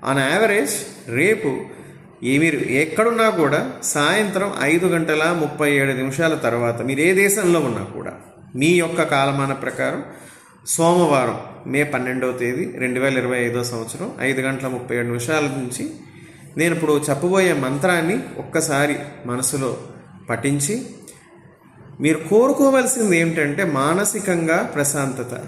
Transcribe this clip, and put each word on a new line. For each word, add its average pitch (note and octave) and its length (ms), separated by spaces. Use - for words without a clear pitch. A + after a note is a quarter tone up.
on C#3 40
average G3+ 560
రేపు D3 520
ఈ C3 160
మీరు D#3+ 180
ఎక్కడున్నా G#3+ 760
కూడా, D3 400
సాయంత్రం F#3+ 680
ఐదు E3 240
గంటల D#3+ 460
ముప్పై D3+ 400
ఏడు C3+ 200
నిమిషాల C3+ 420
తర్వాత, A#2+ 480
మీరు C3+ 180
ఏ F3 120
దేశంలో G3 480
ఉన్నా A2+ 240
కూడా, - 280
మీ C3+ 100
యొక్క E3+ 360
కాలమాన C#3 500
ప్రకారం C3+ 520
సోమవారం, E3 760
మే C#3 180
పన్నెండవ B2+ 480
తేదీ, B2 460
రెండు B2+ 220
వేల C3+ 180
ఇరవై B2 200
ఐదో A#2+ 260
సంవత్సరం, A#2+ 560
ఐదు C3 200
గంటల C3+ 280
ముప్పై A#2+ 280
ఏడు A#2+ 100
నిమిషాల A#2+ 360
నుంచి, C3+ 480
నేను E3 180
ఇప్పుడు D3+ 360
చెప్పబోయే F3+ 420
మంత్రాన్ని D#3+ 680
ఒక్కసారి D3 580
మనసులో B2+ 520
పఠించి, C#3+ 560
మీరు D3+ 180
కోరుకోవలసింది B3+ 880
ఏమిటంటే, E3 460
మానసికంగా E3+ 920
ప్రశాంతత. C#3+ 920